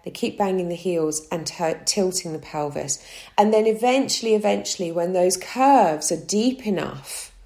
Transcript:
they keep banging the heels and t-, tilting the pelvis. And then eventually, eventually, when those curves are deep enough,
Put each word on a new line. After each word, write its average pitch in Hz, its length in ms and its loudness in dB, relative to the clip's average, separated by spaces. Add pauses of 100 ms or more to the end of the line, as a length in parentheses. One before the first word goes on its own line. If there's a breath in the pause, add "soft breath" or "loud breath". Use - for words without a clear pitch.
they 175 60 -12
keep - 260 -6
banging 190 320 0
the 175 60 -4
heels 165 540 -2
and 160 160 -6
t-, 165 280 -2 (100)
tilting 185 480 -2
the 156 80 -8
pelvis. 147 640 -6 (320 loud breath)
And 214 160 6
then 220 140 4
eventually, 233 680 2
eventually, 202 600 -2
when 170 180 0
those 185 240 4
curves 220 720 4
are 165 160 -4
deep 240 400 0
enough, - 680 -6 (140)